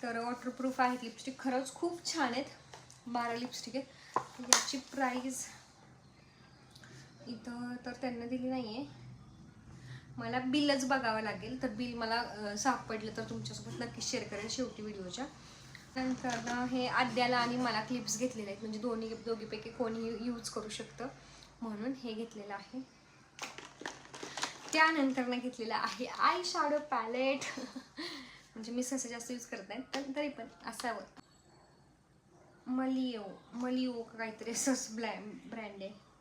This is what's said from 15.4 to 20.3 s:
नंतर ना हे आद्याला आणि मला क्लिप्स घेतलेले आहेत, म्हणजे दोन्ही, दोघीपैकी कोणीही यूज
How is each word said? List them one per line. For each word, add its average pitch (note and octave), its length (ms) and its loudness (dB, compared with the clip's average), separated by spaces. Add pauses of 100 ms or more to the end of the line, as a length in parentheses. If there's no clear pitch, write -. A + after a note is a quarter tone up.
नंतर B3+ 340 0
ना A#3+ 360 0
हे B3+ 220 2
आद्याला B3 500 6
आणि B3 200 4
मला A#3+ 240 4
क्लिप्स A3+ 380 -2
घेतलेले A3+ 320 0
आहेत, G3+ 100 -6
म्हणजे G#3+ 180 -4
दोन्ही, A3+ 300 0
दोघीपैकी A3 600 -4
कोणीही A3+ 520 0
यूज A#3 280 -2